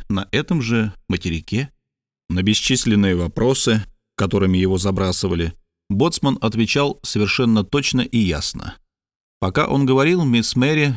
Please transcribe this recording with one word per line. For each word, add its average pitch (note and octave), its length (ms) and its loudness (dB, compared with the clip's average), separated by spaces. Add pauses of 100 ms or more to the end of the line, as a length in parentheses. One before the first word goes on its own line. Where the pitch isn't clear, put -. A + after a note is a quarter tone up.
на G2 240 -4
этом D3+ 280 0
же A2+ 320 0 (160)
материке. F2+ 600 -4 (580)
На F2+ 140 -2
бесчисленные G#2 720 2
вопросы, A2 680 0 (320)
которыми F#2+ 420 2
его F#2+ 200 2
забрасывали, F#2 760 -2 (340)
боцман C3+ 520 0
отвечал A2+ 640 0
совершенно A2 600 0
точно C#3 380 -2
и A#2+ 180 -2
ясно. - 580 -4 (640)
Пока F#2+ 300 -2
он C#3 180 2
говорил, D3 380 2
мисс A#2+ 320 2
Мэри C#3+ 400 2